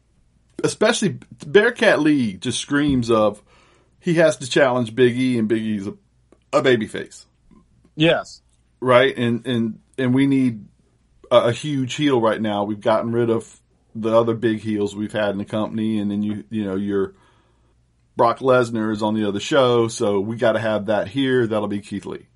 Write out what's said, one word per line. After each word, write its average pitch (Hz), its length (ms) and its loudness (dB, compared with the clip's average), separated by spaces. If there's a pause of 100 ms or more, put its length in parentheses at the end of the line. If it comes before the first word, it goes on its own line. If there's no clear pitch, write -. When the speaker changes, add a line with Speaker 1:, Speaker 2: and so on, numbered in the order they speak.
(640)
Speaker 1:
especially 214 540 -2 (280)
Bearcat 208 540 4
Lee 139 340 0
just - 260 -6
screams 143 500 -2
of, 107 320 2 (580)
he 175 140 -2
has 160 240 4
to 135 100 -10
challenge 123 460 0
Big 123 240 4
E, 127 200 0
and 110 100 0
Big 113 140 0
E's 107 240 -4
a, 101 80 -8 (580)
a 139 100 0
babyface. 110 600 -2 (720)
Speaker 2:
Yes. 151 460 -2 (380)
Speaker 1:
Right? 127 360 4
And, 120 300 -2
and, 117 340 -2 (180)
and 127 160 0
we 135 120 2
need 127 400 0 (640)
a, - 60 4 (120)
a 117 40 2
huge 135 420 -4
heel 143 260 2
right 107 200 0
now. 104 240 -2
We've 104 160 -6
gotten 113 320 0
rid 120 180 0
of 113 300 -4 (340)
the 110 220 0
other 113 180 4
big 110 260 -2
heels 104 340 -4
we've 104 180 -8
had 107 180 0
in 95 80 -6
the 104 60 -6
company, 110 540 -4
and 101 120 -4
then 101 120 -4
you, 104 280 -6
you 110 140 -4
know, 95 120 -4
your 98 380 -2 (1000)
Brock 117 220 2
Lesnar 117 540 0
is 107 100 -4
on 107 120 0
the 107 120 0
other 101 140 -4
show, 123 480 2
so 101 320 -2
we 113 160 -6
gotta 110 240 0
have 107 260 -2
that 101 220 -2
here. 127 380 0
That'll 107 220 -2
be 101 120 -6
Keith 98 260 -10
Lee 76 300 -14